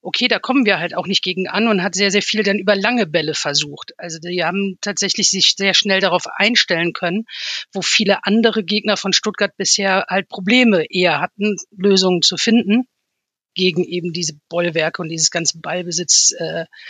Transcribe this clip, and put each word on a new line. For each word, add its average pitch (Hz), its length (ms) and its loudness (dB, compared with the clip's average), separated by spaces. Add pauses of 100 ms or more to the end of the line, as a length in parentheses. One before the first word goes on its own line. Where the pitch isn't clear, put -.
okay, - 220 -2
da 233 140 0
kommen 254 260 2
wir 190 140 2
halt 170 160 -6
auch 180 100 -4
nicht 185 160 0
gegen 185 240 -4
an 214 220 0
und 208 120 2
hat 175 140 -4
sehr, 196 160 0
sehr 196 120 2
viel 214 200 -2
dann 202 160 0
über 196 160 2
lange 214 320 0
Bälle 156 280 -2
versucht. 147 640 -6
Also 165 200 -12
die 175 240 -6
haben 190 380 -2
tatsächlich 202 500 -2
sich - 260 2
sehr 196 180 0
schnell 190 260 2
darauf 180 260 2
einstellen 185 640 0
können, 185 320 -4 (480)
wo 190 100 -6
viele 202 420 0
andere 220 400 4
Gegner 202 320 0
von 190 160 -4
Stuttgart - 440 0
bisher 190 520 0
halt 190 200 -2
Probleme 208 640 4
eher 175 300 2
hatten, 196 340 -2 (160)
Lösungen 190 500 2
zu 175 160 2
finden 226 520 2 (680)
gegen 180 300 0
eben 175 280 -6
diese 165 200 -6 (160)
Bollwerke 165 540 -2
und 165 60 -6
dieses 160 220 -2
ganze 165 300 -4
Ballbesitz, 170 760 -2
äh, 165 280 -6 (260)